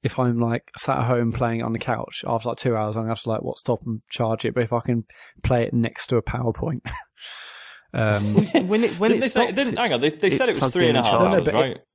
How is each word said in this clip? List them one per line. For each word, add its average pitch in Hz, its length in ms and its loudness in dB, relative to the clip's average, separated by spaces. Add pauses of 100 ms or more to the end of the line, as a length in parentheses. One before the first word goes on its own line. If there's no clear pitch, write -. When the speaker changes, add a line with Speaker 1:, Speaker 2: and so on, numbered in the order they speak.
Speaker 1:
if - 160 -2
I'm, 120 200 2
like, 117 240 0 (140)
sat 135 220 -2
at 123 80 0
home 120 260 2
playing 117 300 -2
on 117 120 -4
the 113 40 -4
couch - 480 -6
after, 117 220 -2
like, 117 100 -6
two 120 160 0
hours, 107 220 -2
I'm 113 60 -4
gonna 113 100 -4
have 113 100 -6
to, 113 60 -6
like, 110 140 -2
what, - 160 -8
stop - 280 -2
and 113 140 -6 (100)
charge 113 340 -2
it. 117 100 -2
But 123 100 0
if 110 80 -4
I 117 80 0
can 117 240 -2 (400)
play 120 200 2
it - 100 -4
next 117 340 -2
to 123 80 2
a 110 60 2
PowerPoint, 127 640 -4
<laughs> - 1080 -16
um, 104 400 2
Speaker 2:
<laughs> 208 340 2
When 220 160 2
it, 170 140 -2
when 214 140 4
Speaker 3:
Didn't 233 120 2
Speaker 2:
it's - 100 -2
Speaker 3:
they 240 60 2
say, 240 60 4
Speaker 2:
docked, 220 100 -4
Speaker 3:
didn't, 254 220 0
hang 226 140 0
on, 120 80 0
they, 151 100 4
they 185 180 0
Speaker 2:
it's - 80 4
Speaker 3:
said 254 120 2
it 185 80 0
was - 40 -2
Speaker 2:
plugged 131 140 0
Speaker 3:
three 175 140 4
and - 80 4
a - 40 4
Speaker 2:
in 120 40 2
Speaker 3:
half 104 100 4
Speaker 2:
and - 100 6
Speaker 1:
No, 190 60 4
no, 190 60 4
Speaker 3:
hours, - 80 2
Speaker 1:
but - 100 2
it, 220 40 4
Speaker 3:
right? 127 200 0 (160)